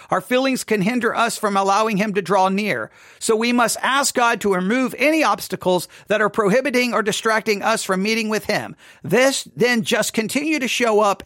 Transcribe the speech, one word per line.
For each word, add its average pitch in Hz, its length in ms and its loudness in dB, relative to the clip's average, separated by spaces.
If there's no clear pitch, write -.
our 185 100 0
feelings 254 440 0
can 214 180 0
hinder 196 320 -2
us 226 240 -2
from 202 180 -2
allowing 196 420 2
him 208 160 -2
to 202 80 -2
draw 190 260 2
near. 190 420 -2
So 226 160 0
we 233 160 0
must 240 280 2
ask - 340 0
God 233 260 2
to 202 140 0
remove 208 440 0
any 302 240 2
obstacles 185 640 0
that 214 120 2
are 208 100 2
prohibiting 240 640 0
or 214 80 0
distracting 214 600 -2
us 220 220 0
from 185 180 -2
meeting 220 260 0
with 214 180 -4
him. 123 280 -4
This 254 500 0
then 226 300 2
just 214 300 -2
continue 294 440 -2
to 254 100 -2
show 220 320 0
up 202 260 2